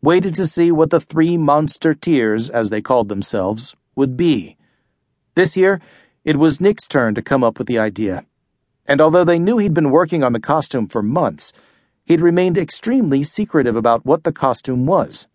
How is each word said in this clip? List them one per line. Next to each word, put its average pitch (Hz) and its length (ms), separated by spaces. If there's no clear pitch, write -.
waited 180 340
to 180 120
see 170 240
what 160 200
the 165 100
three 160 340
monster 151 580
tears, 120 560
as 117 200
they 107 120
called 117 280
themselves, 104 640
would 131 220
be. 135 400
This 175 220
year, 185 240
it 156 120
was 147 240
Nick's 208 260
turn 117 280
to 117 60
come 135 220
up 113 140
with 117 100
the 120 120
idea. 104 460
And 139 140
although 156 240
they 170 160
knew 202 180
he'd 202 160
been 147 180
working 160 320
on 123 100
the 113 60
costume 135 480
for 110 140
months, 113 520
he'd 170 140
remained 175 380
extremely 175 680
secretive 147 520
about 117 300
what 156 180
the 160 100
costume 127 520
was. 151 500